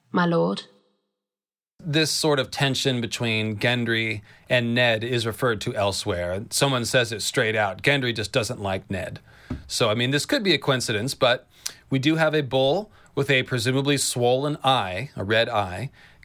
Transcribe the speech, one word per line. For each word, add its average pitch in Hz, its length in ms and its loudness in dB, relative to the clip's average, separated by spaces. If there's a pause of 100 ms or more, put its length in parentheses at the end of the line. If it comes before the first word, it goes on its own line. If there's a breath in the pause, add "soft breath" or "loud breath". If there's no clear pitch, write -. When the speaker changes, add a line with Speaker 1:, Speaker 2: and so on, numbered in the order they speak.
(100)
Speaker 1:
my 180 160 2
lord." 170 360 0 (1200)
Speaker 2:
This 156 280 0
sort 147 300 2
of 123 100 -4
tension 135 500 0
between 110 580 -2
Gendry 113 640 0 (260 soft breath)
and 120 260 2
Ned 117 300 2
is 120 220 -2
referred 113 340 -2
to 120 160 -6
elsewhere. 98 760 -2
Someone 131 340 0
says 117 280 0
it 101 100 -6
straight 110 320 0
out. 101 280 -2
Gendry 131 320 2
just 107 180 -6
doesn't 107 280 -2
like 95 300 -4
Ned. 92 300 -8 (480 loud breath)
So, - 200 0
I 214 60 2
mean, 120 160 0
this 143 160 -2
could 277 160 0
be 185 120 4
a 147 40 0
coincidence, 120 560 -2
but - 320 2 (420 loud breath)
we 135 120 0
do 156 160 2
have 156 180 2
a 151 80 2
bull 135 480 0 (240 soft breath)
with 139 160 -2
a 131 140 4
presumably 131 540 0
swollen 131 640 0
eye, 117 500 0
a 104 80 -6
red 110 260 2
eye, 104 420 -2 (340 soft breath)